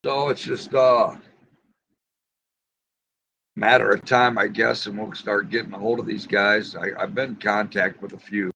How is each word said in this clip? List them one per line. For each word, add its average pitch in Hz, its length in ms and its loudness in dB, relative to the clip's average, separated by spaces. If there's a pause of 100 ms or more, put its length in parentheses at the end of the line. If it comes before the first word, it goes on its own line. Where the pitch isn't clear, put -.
so 139 240 0
it's 123 140 -4
just - 320 -8
a 123 440 4 (2250)
matter 110 340 4
of - 160 2
time, 123 320 4
I 101 80 2
guess, 113 400 0
and 104 140 -8
we'll 107 140 -10
start 104 360 -4
getting 104 240 -4
a 95 60 -12
hold 117 200 0
of 117 60 -8
these 107 220 -8
guys. 104 480 2
I, 90 200 -4
I've 98 200 -6
been 131 140 -4
in 110 80 -10
contact 104 680 -2
with 101 100 -12
a 95 60 -18
few. 98 360 -4